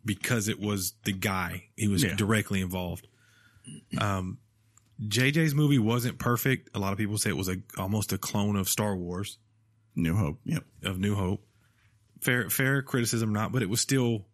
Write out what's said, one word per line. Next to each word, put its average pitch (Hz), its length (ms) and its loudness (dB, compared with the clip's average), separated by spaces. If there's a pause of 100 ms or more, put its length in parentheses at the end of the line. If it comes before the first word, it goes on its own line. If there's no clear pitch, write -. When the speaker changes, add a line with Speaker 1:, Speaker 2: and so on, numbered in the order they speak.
Speaker 1:
because 107 420 0
it 110 120 -4
was 101 340 -2 (100)
the 101 80 -2
guy. 92 540 -2 (100)
He 113 120 0
was 98 160 4
Speaker 2:
Yeah. 92 120 0
Speaker 1:
directly 101 460 2
involved. 90 460 -4 (920)
Um, 98 380 -2 (720)
J 123 240 2
J's 156 240 2
movie 143 240 6
wasn't 117 400 2
perfect. 120 560 0
A 104 40 -2
lot 98 120 0
of 98 80 -4
people 104 180 -2
say 107 140 0
it 73 60 -2
was 90 120 -2
a, 92 80 -2 (200)
almost 98 360 -2
a 92 40 -2
clone 104 380 0
of 95 140 0
Star 104 260 0
Wars. 90 420 -6 (580)
Speaker 2:
New 82 200 2
Hope. 80 300 0
Yep. 78 180 -2 (200)
Speaker 1:
Of 92 160 -2
New 101 160 2
Hope. 98 280 -2 (800)
Fair, 123 280 2
fair 135 320 2
criticism 117 500 0
or - 20 0
not, 104 180 0
but 127 100 0
it 92 80 -2
was 117 120 0
still 120 520 2